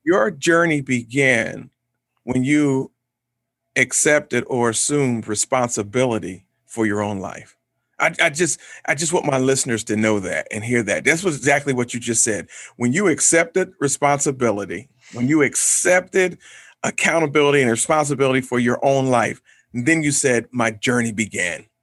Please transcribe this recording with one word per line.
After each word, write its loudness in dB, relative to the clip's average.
Your 2
journey 2
began -2
when -2
you 2
accepted 0
or 0
assumed -2
responsibility -2
for -2
your 0
own -4
life. -12
I, 2
I 2
just, -2
I 0
just -4
want 0
my 0
listeners 0
to -2
know 2
that -6
and -8
hear 0
that. -2
That's 2
what, 0
exactly 0
what -2
you -6
just 0
said. -4
When 0
you 0
accepted 0
responsibility, -2
when -2
you 4
accepted 0
accountability 2
and 2
responsibility 0
for -4
your 0
own 4
life, 0
then 0
you 0
said, 0
"My -2
journey -2
began." -4